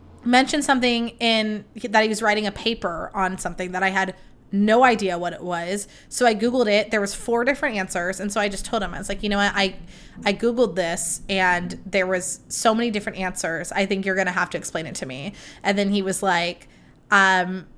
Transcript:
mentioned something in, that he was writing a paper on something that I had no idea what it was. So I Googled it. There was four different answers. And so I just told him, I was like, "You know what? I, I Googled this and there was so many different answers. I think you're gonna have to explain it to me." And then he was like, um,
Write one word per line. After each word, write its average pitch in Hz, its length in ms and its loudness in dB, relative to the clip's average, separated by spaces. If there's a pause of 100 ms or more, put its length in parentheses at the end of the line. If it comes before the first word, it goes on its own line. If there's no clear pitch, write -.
(260)
mentioned 269 400 4
something 240 440 2 (100)
in, 220 440 0 (120)
that 214 260 2
he 220 80 2
was 220 140 -2
writing 214 240 2
a 196 40 0
paper 190 600 -4
on 185 240 -2
something 180 360 -6
that 185 100 -2
I 190 80 2
had 190 240 -2 (360)
no 214 320 6
idea 196 360 4
what 175 140 -4
it - 100 -12
was. 175 440 -4 (200)
So - 180 0
I 226 80 6
Googled 226 340 2
it. 208 220 2
There 214 120 2
was 196 120 -2
four 233 320 0
different 269 300 0
answers. 190 440 -4
And 202 140 -6
so 220 80 0
I 208 80 0
just 196 160 -6
told 226 160 -2
him, 175 140 -6
I - 20 -8
was 202 120 -8
like, 196 120 -6
"You 208 80 -2
know 202 80 2
what? 202 160 2
I, 196 220 0 (500)
I 202 80 4
Googled 226 400 2
this 170 560 -2
and 180 560 0
there 190 220 0
was 185 400 -2
so - 260 2
many 233 160 0
different 202 300 -6
answers. 180 520 -4
I 196 140 0
think 196 220 -2
you're 190 80 0
gonna 185 160 0
have 180 180 -2
to - 80 -6
explain 160 300 -6
it - 80 -10
to - 100 -8
me." 139 280 -10 (280)
And 202 160 0
then 202 140 0
he 202 100 2
was 190 220 -2
like, 175 440 0 (440)
um, 185 540 4 (120)